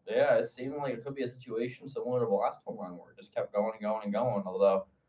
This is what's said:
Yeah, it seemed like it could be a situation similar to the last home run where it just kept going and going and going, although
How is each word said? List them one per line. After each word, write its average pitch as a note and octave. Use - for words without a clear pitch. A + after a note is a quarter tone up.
Yeah, B2
it A#2
seemed C3
like C#3
it A2+
could C#3
be C#3
a A#2+
situation A#2+
similar B2
to A#2
the G2
last A2
home A#2+
run F2+
where E2+
it -
just -
kept -
going G#2
and G#2
going G#2+
and G#2
going, G#2+
although F#2+